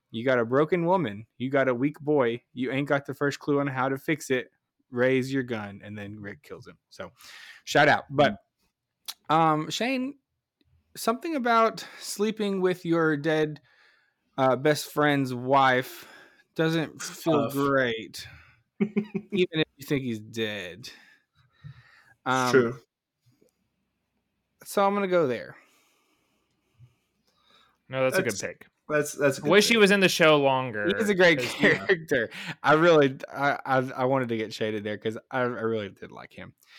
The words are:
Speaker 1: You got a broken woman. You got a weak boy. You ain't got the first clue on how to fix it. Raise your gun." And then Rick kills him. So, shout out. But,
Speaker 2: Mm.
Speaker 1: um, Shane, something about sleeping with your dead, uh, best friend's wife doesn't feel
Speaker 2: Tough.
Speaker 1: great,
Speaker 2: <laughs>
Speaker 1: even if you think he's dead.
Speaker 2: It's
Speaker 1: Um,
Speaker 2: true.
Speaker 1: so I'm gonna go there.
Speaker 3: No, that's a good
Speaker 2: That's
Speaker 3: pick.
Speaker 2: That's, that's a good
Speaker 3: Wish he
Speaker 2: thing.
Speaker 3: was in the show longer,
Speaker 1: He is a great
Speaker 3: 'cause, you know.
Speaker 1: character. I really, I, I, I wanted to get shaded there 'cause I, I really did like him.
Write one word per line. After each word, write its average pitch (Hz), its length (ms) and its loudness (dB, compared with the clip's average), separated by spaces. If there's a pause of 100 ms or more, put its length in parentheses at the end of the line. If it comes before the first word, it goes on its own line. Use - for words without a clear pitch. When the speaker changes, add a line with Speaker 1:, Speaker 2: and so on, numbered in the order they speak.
(120)
Speaker 1:
You 113 140 -6
got 131 140 4
a 117 60 2
broken 156 400 2
woman. 131 400 0 (120)
You 127 120 -4
got 135 200 2
a 127 40 0
weak 135 280 -2
boy. 139 400 2 (120)
You 127 160 -6
ain't 135 200 -2
got 139 160 0
the 139 80 -10
first 143 260 -4
clue 143 220 -2
on 139 60 -2
how 131 200 -4
to 135 100 -4
fix 151 320 -6
it. 127 220 -2 (400)
Raise 131 420 2
your 135 100 -2
gun." 104 380 -8
And 107 160 -14
then 104 220 -12
Rick 104 240 -14
kills 95 240 -18
him. 87 100 -20 (120)
So, - 240 -16 (500)
shout 151 240 4
out. 117 220 2
But, 135 340 2 (880)
Speaker 2:
Mm. 151 60 2
Speaker 1:
um, 160 340 2
Shane, 254 460 -4 (840)
something 254 400 -4
about 226 500 2 (120)
sleeping 208 600 -4
with 180 260 0
your 160 300 2
dead, 156 460 -2 (760)
uh, 131 200 4
best 147 340 0
friend's 143 420 0
wife 127 720 2 (500)
doesn't 160 460 -2
feel 151 420 -2
Speaker 2:
Tough. 113 100 -4
Speaker 1:
great, 135 760 -2 (240)
Speaker 2:
<laughs> - 300 -20
Speaker 1:
even 202 800 -4
if 156 60 0 (100)
you 135 80 -16
think 139 180 -2
he's 117 160 -6
dead. 107 640 -8
Speaker 2:
It's - 100 -18 (1300)
Speaker 1:
Um, 127 260 0
Speaker 2:
true. 123 280 2 (1900)
Speaker 1:
so 202 200 0
I'm 196 80 2
gonna 202 140 -2
go 175 200 2
there. 110 280 -6 (2250)
Speaker 3:
No, 131 120 -2
that's 131 140 2
a 147 40 2
good 120 120 0
Speaker 2:
That's 95 80 -6
Speaker 3:
pick. - 260 -12 (220)
Speaker 2:
That's, 147 240 -2
that's 139 240 0
a - 40 -12
good 147 100 0
Speaker 3:
Wish 208 160 6
he 233 80 2
Speaker 2:
thing. 220 60 6
Speaker 3:
was 196 100 6
in 202 80 4
the 185 100 4
show 156 280 6
longer, 127 500 0
Speaker 1:
He 190 140 0
is 208 80 -2
a 208 60 2
great 175 240 4
Speaker 3:
'cause, 120 220 -6
you 180 120 4
know. - 120 -4
Speaker 1:
character. 156 440 0 (340)
I 143 100 6
really, 156 440 6 (140)
I, 139 340 -2
I, 131 120 2 (200)
I 131 80 0
wanted 131 240 0
to 117 80 -2
get 110 160 -4
shaded 110 300 -4
there 104 140 -6
'cause 113 200 -6 (120)
I, 131 120 -2
I - 20 2
really 113 460 -4
did - 220 -18
like 58 220 -20
him. 95 200 -18 (260)